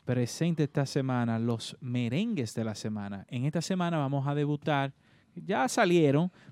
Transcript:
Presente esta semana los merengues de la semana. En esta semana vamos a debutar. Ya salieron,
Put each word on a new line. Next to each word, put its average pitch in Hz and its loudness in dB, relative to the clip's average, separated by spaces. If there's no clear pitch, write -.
Presente 151 0
esta 139 -2
semana 123 0
los 117 -4
merengues 123 -2
de 113 -2
la 110 -4
semana. 101 -8
En 123 -4
esta 156 -2
semana 170 0
vamos 139 0
a 143 0
debutar. 147 0
Ya 190 0
salieron, 175 4